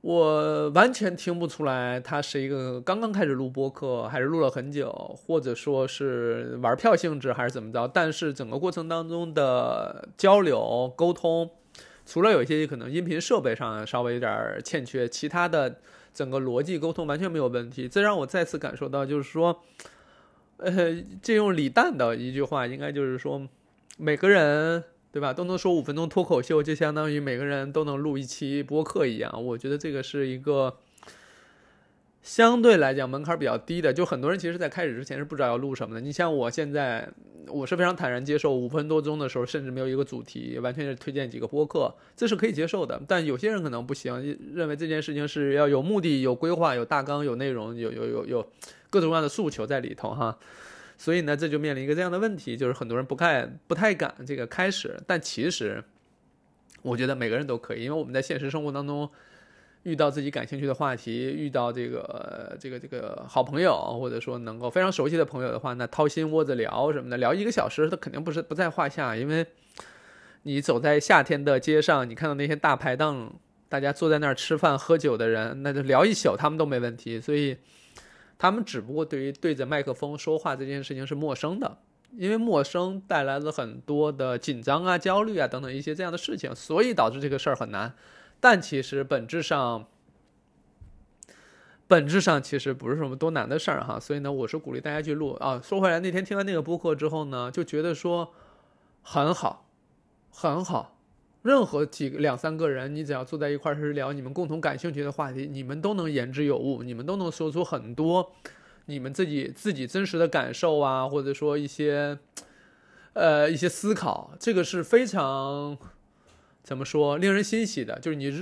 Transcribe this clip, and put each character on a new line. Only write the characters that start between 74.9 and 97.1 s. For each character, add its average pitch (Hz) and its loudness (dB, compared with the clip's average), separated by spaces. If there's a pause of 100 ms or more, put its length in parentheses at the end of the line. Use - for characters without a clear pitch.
酒 143 2
的 113 2
人， 113 0
那 139 0
就 139 -2
聊 135 8
一 220 6
宿 120 2
他 151 0
们 156 -2
都 156 2
没 135 0
问 117 -4
题。 117 -8
所 147 -2
以 139 0 (800)
他 185 6
们 220 -2
只 131 -6
不 113 -10
过 156 0
对 151 -4
于 139 -4
对 151 -2
着 127 -4
麦 143 0
克 135 -4
风 147 -6
说 156 0
话 156 -2
这 135 -8
件 139 -6
事 135 -10
情 131 -8
是 156 -4
陌 147 -2
生 170 -4
的， 226 -6 (320)
因 202 -4
为 220 2
陌 214 4
生 185 -2
带 156 0
来 139 -2
了 151 -4
很 127 -8
多 147 0
的 127 -2
紧 123 -6
张 143 2
啊、 180 4
焦 190 2
虑 214 -2
啊 131 2
等 127 -4
等 131 -8
一 139 -6
些 151 -4
这 185 -6
样 175 -4
的 175 -6
事 - -6
情， 135 -8
所 165 0
以 247 2
导 113 4
致 131 -6
这 143 -4
个 135 -2
事 - 0
儿 131 2
很 110 -6
难。 107 -6 (440)
但 220 8
其 139 -4
实 139 -4
本 135 -2
质 127 -4
上， 120 -2 (2000)
本 160 8
质 175 4
上 147 4
其 143 -4
实 139 -4
不 127 -4
是 151 0
什 160 -4
么 135 -6
多 160 0
难 120 -2
的 143 0
事 - -2
儿 - -2
哈。 - -6
所 - -6
以 143 -4
呢， 139 -4
我 131 -2
是 - -6
鼓 156 -8
励 127 -6
大 151 -6
家 151 -2
去 147 -2
录 151 -4
啊。 135 -2
说 196 -2
回 185 4
来， 165 4
那 185 -2
天 185 0
听 196 -4
完 196 0
那 196 -2
个 160 0
播 165 -2
客 165 0
之 147 0
后 156 -4